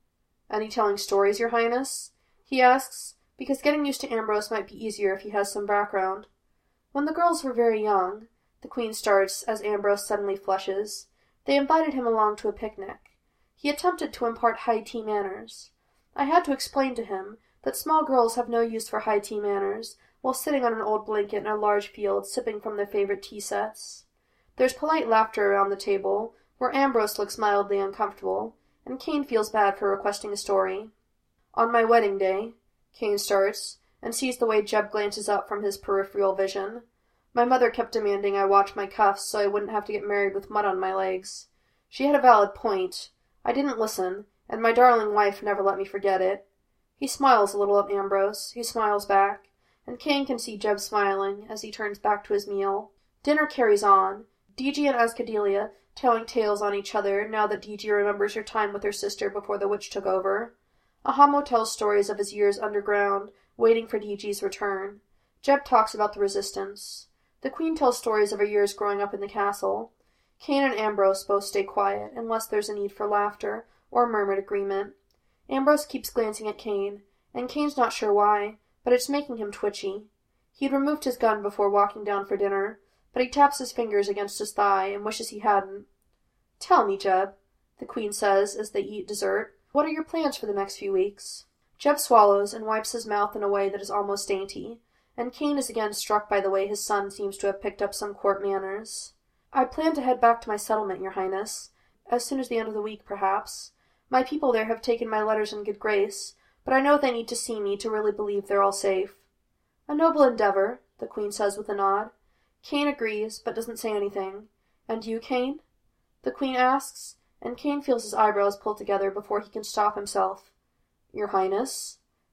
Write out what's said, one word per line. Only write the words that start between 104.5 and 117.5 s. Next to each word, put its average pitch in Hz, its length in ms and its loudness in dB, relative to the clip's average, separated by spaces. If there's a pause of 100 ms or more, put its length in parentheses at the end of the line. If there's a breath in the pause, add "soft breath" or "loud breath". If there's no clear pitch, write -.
there 220 140 2
have 226 160 -4
taken 233 260 -2
my 214 140 0
letters 214 300 0
in 208 120 -8
good 202 140 -6
grace, 214 560 -2 (300)
but 247 100 2
I 269 60 6
know 285 180 6
they 277 120 2
need 233 180 -4
to 233 80 -4
see 220 220 -6
me 202 200 -2
to 220 120 -6
really 214 220 0
believe 202 340 -4
they're 202 160 4
all 196 100 4
safe." 196 440 -2 (720)
"A 294 60 -2
noble 311 280 4
endeavor," 220 580 2 (180)
the 226 80 -10
Queen 208 260 -8
says 202 240 -2
with 208 120 -10
a 208 60 -4
nod. 202 360 0 (520)
Kane 294 260 -2
agrees, 220 500 -4
but - 160 -6
doesn't 226 240 -8
say 220 140 -4
anything. 202 560 -4 (380)
"And 226 200 -6
you, 226 120 -4
Kane?" 254 440 -4 (600)
the 262 80 -4
Queen 262 260 -4
asks, 254 600 0 (240)
and 240 160 -8